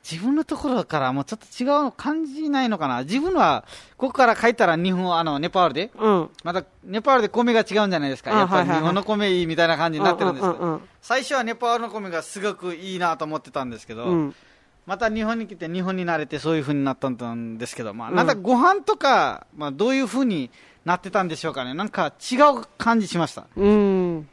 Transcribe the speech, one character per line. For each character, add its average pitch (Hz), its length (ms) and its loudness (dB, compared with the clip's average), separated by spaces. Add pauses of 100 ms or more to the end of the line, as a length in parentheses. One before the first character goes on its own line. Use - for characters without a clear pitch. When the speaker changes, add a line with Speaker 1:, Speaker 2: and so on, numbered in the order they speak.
Speaker 1:
自 165 140 -8
分 262 120 2
の 311 100 0
と 311 100 -6
こ 277 140 -6
ろ 233 160 -2
か 156 140 -4
ら 131 120 0
も 139 100 -2
う 135 40 -4
ち - 80 -10
ょ 220 40 -8
っ - 20 -20
と - 240 -10
違 - 20 -2
う 285 180 2
の 254 80 -2
感 320 340 -4
じ 294 240 -6
な 277 140 0
い 247 60 0
の 214 80 -2
か 156 100 -2
な。 123 140 -2
自 170 180 -2
分 349 140 0
は、 170 320 4 (320)
こ 262 100 -2
こ 247 60 -6
か 269 120 6
ら 226 120 4
帰 226 120 4
っ 226 40 2
た 220 120 4
ら 165 120 4
日 185 160 0
本、 180 240 0
あ 165 40 2
の、 156 160 -2
ネ 160 120 -2
パ 180 160 4
ー - 20 2
ル 143 60 0
で、 175 260 -4
Speaker 2:
う 220 100 4
ん。 180 200 4 (160)
Speaker 1:
ま 175 80 -4
た、 180 100 -2 (220)
ネ 196 160 -6
パ 269 120 4
ー - 40 8
ル 233 60 4
で 208 40 -2
米 240 240 2
が 226 180 4
違 202 100 0
う 208 80 2
ん - 20 0
じ 180 80 0
ゃ - 20 0
な 143 80 -2
い - 20 -2
で 135 60 -4
す - 80 -20
か。 - 100 -2
Speaker 2:
あ、 214 60 4
Speaker 1:
や 196 60 4
っ 170 40 -6
ぱ 185 140 4
り 143 60 0
日 156 100 2
本 170 160 0
の 196 80 0
米 208 300 0
い 180 80 2
い 170 60 0
み 160 100 -4
た 170 80 6
い - 20 2
な 165 80 4
感 165 160 0
じ 156 80 -4
に 170 60 0
な - 80 4
っ 240 40 -2
て - 60 -2
る 185 80 2
ん 143 40 -4
で 131 40 -10
す - 40 -2
け 190 40 0
ど。 175 60 0
Speaker 2:
は - 60 -2
い - 20 -6
は 175 40 -4
い 170 40 0
は - 0 -
い。 - 0 -
う - 20 -2
ん 156 40 -2
う - 20 -10
ん - 0 -
う - 20 -10
ん - 20 -12
う - 40 -20
ん。 - 40 -20 (120)
Speaker 1:
最 254 220 -2
初 302 100 -4
は 262 100 0
ネ 226 120 -4
パ 233 180 -2
ー 240 40 0
ル 226 40 -4
の 233 80 -8
米 196 200 -10
が 165 120 -4
す - 180 -14
ご 196 160 -4
く 180 180 -8
い 185 220 -10
い 175 40 -6
な 165 180 0
と 160 80 -4
思 156 100 -6
っ 151 60 -4
て - 100 -20
た 135 140 -4
ん 123 40 -8
で 117 100 -12
す - 60 -20
け 117 100 -14
ど、 117 100 -10
Speaker 2:
う 180 100 0
ん。 147 200 0 (500)
Speaker 1:
ま 190 120 -6
た 220 120 0
日 220 140 -4
本 226 140 -2
に 226 100 -8
来 190 100 -18
て 170 100 -10
日 175 140 -4
本 185 160 -2
に 180 80 -4
慣 170 140 0
れ 151 60 -4
て 147 140 -8
そ 156 140 0
う - 20 2
い 156 40 0
う - 20 -2
風 143 120 -2
に 143 120 0
な 135 80 0
っ - 40 -6
た 139 120 -4
ん 117 480 -8
で 117 80 -6
す - 100 -14
け 127 80 -10
ど、 107 100 -8
ま 113 120 -12
あ、 113 40 -10
Speaker 2:
う 135 40 -4
ん。 - 20 -4
Speaker 1:
な 220 80 4
ん 262 40 4
か 220 80 2
ご 208 200 0
飯 359 280 4
と 427 120 0
か、 190 500 2 (120)
ま 151 100 -8
あ、 143 40 -6
ど 175 180 0
う 262 60 2
い 269 40 0
う 262 80 -2
風 247 180 -2
に 160 260 -2 (340)
な 170 100 2
っ 180 60 -12
て 190 100 -14
た 202 100 2
ん 185 60 -2
で 160 80 -6
し - 100 -12
ょ 160 60 -2
う - 20 -12
か 131 120 -6
ね。 127 80 -8
な 170 100 -4
ん 214 60 -6
か 165 240 -2 (180)
違 254 40 -2
う 269 280 6 (140)
感 226 240 2
じ 185 80 -4
し - 80 -2
ま 165 100 2
し - 80 -14
た。 - 100 -16 (120)
Speaker 2:
う 202 100 4
ん。 190 640 2